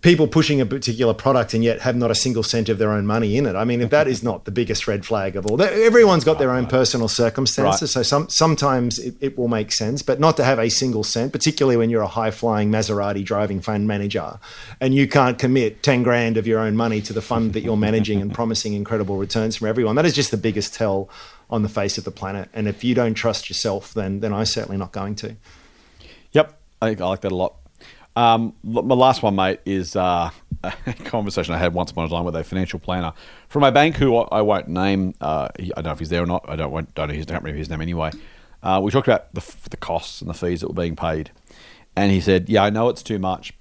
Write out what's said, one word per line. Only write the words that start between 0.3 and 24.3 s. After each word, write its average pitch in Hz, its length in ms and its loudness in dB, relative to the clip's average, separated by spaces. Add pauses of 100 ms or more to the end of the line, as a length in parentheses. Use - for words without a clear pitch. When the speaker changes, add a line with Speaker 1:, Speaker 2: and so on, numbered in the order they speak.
Speaker 1:
a 123 40 2
particular 117 480 0
product 127 400 2
and 113 80 2
yet 117 200 2
have 127 120 0
not 120 160 0
a 110 60 2
single 117 260 0
cent 113 280 -2
of 107 80 2
their 107 160 2
own 104 120 0
money 107 300 0
in 139 100 2
it. 101 80 -2
I 101 120 0
mean, 120 160 0
if 117 80 0
that 151 180 4
is 113 160 -2
not 101 220 -4
the 104 60 -8
biggest 107 360 -2
red 101 180 -2
flag 98 300 -2
of 95 100 -6
all. 107 120 0
That, 185 160 2
everyone's 214 500 6
got 156 160 2
their 131 120 2
own 127 120 0
Speaker 2:
Right. - 80 -4
Speaker 1:
personal 120 380 2
circumstances, 113 720 2
Speaker 2:
Right. 160 80 -4
Speaker 1:
so 127 140 0
some, 147 260 2
sometimes 139 680 2
it, - 220 -8
it 135 180 -4
will 123 120 0
make 110 240 -2
sense, 120 280 -2
but 127 160 0
not 156 200 4
to 131 80 2
have 131 120 4
a 117 120 2
single 117 340 0
cent, 120 300 -2
particularly 135 420 2
when 117 140 4
you're 117 120 2
a 101 60 0
high-flying 107 640 0
Maserati 101 540 -2
driving 101 340 -2
fund 104 300 -2
manager 101 500 -4 (400)
and 131 160 2
you 139 100 4
can't 127 320 2
commit 127 460 0
ten 127 180 4
grand 117 360 2
of 110 100 0
your 113 140 2
own 107 160 0
money 113 240 0
to 104 100 -10
the 107 100 -4
fund 113 300 -2
that 104 120 -2
you're 113 120 0
managing 107 460 0
and 104 120 -4
<laughs> - 60 -10
promising 113 360 -2
incredible 101 420 -2
returns 110 400 -2
from 110 100 -4
everyone. 113 300 2
That 156 80 4
is 170 100 2
just 143 160 0
the 110 60 -2
biggest 104 360 -2
tell 98 360 -2 (400)
on 113 120 0
the 104 60 0
face 101 300 -4
of - 80 -10
the 98 60 -8
planet. 98 420 -8
And 107 160 -4
if 101 160 -8
you 123 100 2
don't 113 200 2
trust - 340 -4
yourself, 98 440 -6
then, 98 280 -4
then 107 120 -2